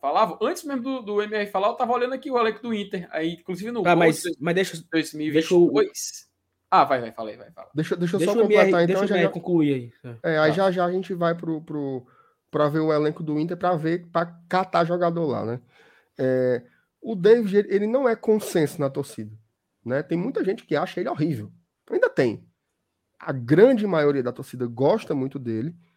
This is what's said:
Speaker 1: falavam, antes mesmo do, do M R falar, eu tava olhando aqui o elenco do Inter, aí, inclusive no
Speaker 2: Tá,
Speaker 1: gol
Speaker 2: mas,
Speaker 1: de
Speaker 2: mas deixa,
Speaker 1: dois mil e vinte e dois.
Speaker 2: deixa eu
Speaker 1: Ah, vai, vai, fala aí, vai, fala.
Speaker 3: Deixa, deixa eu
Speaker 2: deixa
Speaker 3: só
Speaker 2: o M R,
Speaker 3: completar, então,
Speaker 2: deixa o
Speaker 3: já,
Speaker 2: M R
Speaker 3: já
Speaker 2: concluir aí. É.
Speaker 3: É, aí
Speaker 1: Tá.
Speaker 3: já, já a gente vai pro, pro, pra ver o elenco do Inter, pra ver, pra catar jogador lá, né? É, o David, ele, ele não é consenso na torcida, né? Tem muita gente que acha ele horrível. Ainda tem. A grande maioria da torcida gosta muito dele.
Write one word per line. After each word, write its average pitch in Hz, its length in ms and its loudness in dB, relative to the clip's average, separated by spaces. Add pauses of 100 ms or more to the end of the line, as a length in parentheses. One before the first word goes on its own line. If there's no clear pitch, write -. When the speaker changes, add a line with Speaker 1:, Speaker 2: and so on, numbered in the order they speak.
Speaker 1:
falavam, 170 420 0
antes 311 220 -4
mesmo 277 180 -6
do, 262 180 -6
do 208 220 -4
M 208 140 -6
R 208 100 -2
falar, 202 220 -2
eu 240 60 -2
tava 240 180 -2
olhando 247 220 -2
aqui 262 180 -10
o 254 40 2
elenco 220 240 0
do 233 140 -6
Inter, 202 380 -6
aí, 160 220 -4
inclusive 185 360 -10
no 233 140 -2
Speaker 2:
Tá, 175 100 6
Speaker 1:
gol 165 60 4
Speaker 2:
mas, 160 220 4
Speaker 1:
de - 180 -8
Speaker 2:
mas 170 160 0
deixa, 180 340 -2
Speaker 1:
dois 160 240 -2
mil 151 140 -4
e - 20 -2
vinte 160 160 2
e - 20 -6
dois. 170 380 6
Speaker 2:
deixa - 380 -12
eu - 40 -20 (400)
Speaker 1:
Ah, 175 160 6
vai, 131 160 0
vai, 113 120 -8
fala 110 180 -10
aí, 107 60 -14
vai, 110 160 -20
fala. - 200 -20
Speaker 3:
Deixa, 165 240 -2
deixa 170 200 -2
eu - 20 0
Speaker 2:
deixa 190 160 0
Speaker 3:
só 233 60 4
Speaker 2:
o - 20 6
M 208 120 4
R, 208 100 8
Speaker 3:
completar, 185 180 4
então, 175 40 4
Speaker 2:
deixa 190 180 0
o - 40 0
Speaker 3:
já, 208 60 0
Speaker 2:
M 185 60 2
R 165 80 4
Speaker 3:
já - 40 -6
Speaker 2:
concluir 165 420 0
aí. 120 180 -8 (300)
É. 160 120 -2
Speaker 3:
É, 156 60 0
aí 156 100 4
Speaker 1:
Tá. 156 60 -2
Speaker 3:
já, 190 160 2
já 180 120 -2
a 175 80 -2
gente 190 220 -4
vai 170 220 0
pro, 165 260 -6
pro, 139 420 -8 (460)
pra 147 180 2
ver 156 120 0
o 156 120 2
elenco 151 300 0
do 151 160 -4
Inter, 170 180 -4
pra 180 200 0
ver, 165 340 -4
pra 170 160 0 (220)
catar 180 360 2
jogador 170 420 0
lá, 110 200 -2
né? 120 140 -6 (580)
É, 127 440 0 (380)
o 226 140 -8
David, 208 420 4
ele, 202 180 2
ele 202 120 2
não 247 220 2
é 226 80 0
consenso 202 640 0
na 139 100 0
torcida, 113 440 -8 (500)
né? 131 180 -2
Tem 165 160 -2
muita 269 260 -2
gente 196 220 -4
que 156 100 -2
acha 180 240 -4
ele 202 80 -6
horrível. 143 420 -4 (400)
Ainda 494 200 2
tem. 120 340 0 (760)
A - 140 -8
grande 185 540 4
maioria 147 360 2
da 120 80 -4
torcida 123 360 -8
gosta 131 480 0
muito 135 260 -6
dele. 120 340 -6 (220)